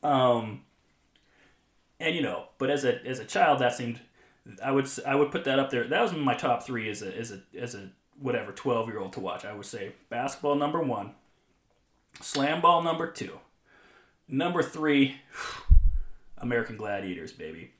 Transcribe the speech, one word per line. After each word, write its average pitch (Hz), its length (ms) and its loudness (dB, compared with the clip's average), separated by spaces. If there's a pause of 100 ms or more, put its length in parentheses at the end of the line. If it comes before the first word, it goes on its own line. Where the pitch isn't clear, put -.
Um, 123 600 2 (1400)
and, 165 140 0
you 165 80 -2
know, 92 220 -4 (140)
but 135 120 0
as 139 140 0
a, 120 200 0
as 131 140 -6
a 107 60 -10
child, 156 340 2
that 123 160 2
seemed, 117 240 -6 (640)
I 131 80 -2
would 135 140 2
s-, - 200 -6
I 139 120 0
would 143 160 2
put 170 140 -4
that 135 120 2
up 135 120 0
there. 120 180 0
That 165 120 2
was 208 120 2
my 143 220 0
top 120 280 -2
three 113 260 -6
as 101 140 -8
a, 95 100 -8
as 110 200 -8
a, 95 80 -14 (180)
as 120 160 -10
a 98 160 -14 (300)
whatever 120 320 -4
twelve-year-old 113 640 -4
to - 60 -8
watch. 92 240 -8
I 104 80 -10
would 101 140 -12
say 101 280 -12 (140)
basketball 135 460 -2
number 147 260 0
one, 113 340 -4 (1040)
slam 147 400 -2
ball 170 240 6
number 165 260 -2
two, - 300 -12 (880)
number 165 340 0
three, 143 540 2 (640)
<sighs> - 580 2
American 117 380 -2
Gladiators, 98 560 -6
baby. 80 480 -14